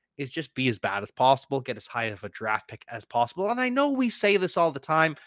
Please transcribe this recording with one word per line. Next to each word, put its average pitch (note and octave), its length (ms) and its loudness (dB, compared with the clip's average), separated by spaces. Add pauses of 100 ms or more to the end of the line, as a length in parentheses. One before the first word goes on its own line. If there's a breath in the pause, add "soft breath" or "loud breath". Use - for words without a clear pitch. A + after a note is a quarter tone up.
(160 soft breath)
is C#3 140 -8
just - 240 -10
be C3 140 0
as A2 100 0
bad G2+ 240 -4
as G#2 80 -10
possible, C3+ 500 2
get A#2+ 160 -8
as - 120 -16
high A#2 160 -4
of G#2+ 180 -6
a G#2 60 -10
draft G#2+ 400 -4
pick - 200 -18
as A#2 160 -12
possible. F3 460 0
And B3 100 -2
I B3+ 80 0
know C#4 220 2
we B3+ 200 0
say G3+ 260 2
this F3+ 200 0
all E3+ 140 4
the C#3 80 -6
time, D#3+ 380 2 (100)